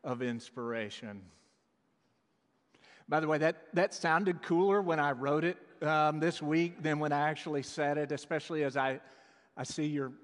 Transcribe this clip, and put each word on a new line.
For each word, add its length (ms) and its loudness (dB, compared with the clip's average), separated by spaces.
of 180 -6
inspiration. 1000 -6
By 120 2
the 80 0
way, 100 2
that, 240 2
that 200 2
sounded 480 2
cooler 400 4
when 160 2
I 140 2
wrote 320 0
it, 120 0
um, 360 2
this 240 0
week 400 0
than 160 0
when 140 0
I 180 2
actually 320 -4
said 340 -2
it, 140 -2
especially 540 -4
as 120 -2
I, 240 0
I 60 -8
see 240 -4
your, 240 -2